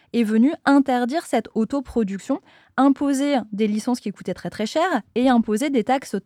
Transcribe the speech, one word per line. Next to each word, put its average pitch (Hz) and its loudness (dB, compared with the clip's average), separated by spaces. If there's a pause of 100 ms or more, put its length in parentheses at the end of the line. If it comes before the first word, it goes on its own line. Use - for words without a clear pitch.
(140)
est 233 2
venu 220 2 (100)
interdire 269 2
cette - -2
autoproduction, 226 -4 (380)
imposer 277 2 (160)
des 214 0
licences 214 -2
qui 202 -8
coûtaient - -8
très, - -8
très 208 -6
cher 311 0 (140)
et 247 2
imposer 233 2
des 262 0
taxes 262 -2 (100)